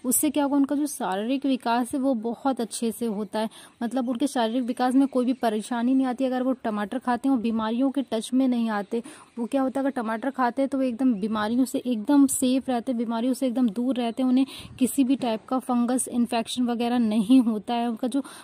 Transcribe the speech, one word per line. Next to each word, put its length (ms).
उससे 240
क्या 140
होगा, 140
उनका 180
जो 120
शारीरिक 580
विकास 480
है 60
वो 220
बहुत 400
अच्छे 300
से 160
होता 320
है, 100
मतलब 260
उनके 180
शारीरिक 360
विकास 320
में 120
कोई 180
भी 100
परेशानी 600
नहीं 120
आती 180
अगर 180
वो 100
टमाटर 360
खाते 300
हैं 60
और 60
बीमारियों 500
के 120
टच 300
में 140
नहीं 240
आते। 320
वो 80
क्या 160
होता 180
है, 60
अगर 160
टमाटर 300
खाते 300
हैं 80
तो 80
वो 60
एकदम 320
बीमारियों 500
से 140
एकदम 500
सेफ 400
रहते 220
हैं, 80
बीमारियों 340
से 140
एकदम 240
दूर 240
रहते 280
हैं, 60
उन्हें 160
किसी 240
भी 140
टाइप 320
का 120
फंगस 480
इन्फेक्शन 560
वगैरह 360
नहीं 400
होता 320
है। 160
उनका 180
जो 160